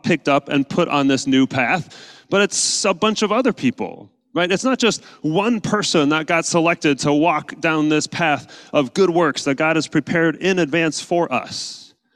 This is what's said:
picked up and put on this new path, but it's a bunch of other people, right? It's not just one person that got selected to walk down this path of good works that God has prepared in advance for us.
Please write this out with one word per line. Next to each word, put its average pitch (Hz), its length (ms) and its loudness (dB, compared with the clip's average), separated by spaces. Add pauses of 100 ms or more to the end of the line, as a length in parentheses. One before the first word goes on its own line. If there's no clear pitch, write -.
picked - 260 -2
up 143 200 2
and 139 200 -2
put 170 200 0
on 143 180 0
this 135 200 0
new 135 200 4
path, - 840 -4
but 196 140 2
it's - 420 -2
a 202 80 2
bunch 208 300 0
of 202 80 2
other 240 220 0
people, 98 580 -6 (240)
right? 170 160 0
It's 190 140 0
not 262 160 0
just 226 240 0 (180)
one 196 380 0
person 175 480 0
that 156 180 0
got 165 180 0
selected 165 560 0
to 147 120 0
walk 151 480 0
down 156 280 0
this 151 200 0
path - 640 -4
of 139 220 0
good 190 160 4
works 165 340 0
that 139 100 0
God 156 220 0
has 151 100 -2
prepared 165 520 0
in 185 200 0
advance 160 420 0
for 170 320 -2
us. - 640 -8 (220)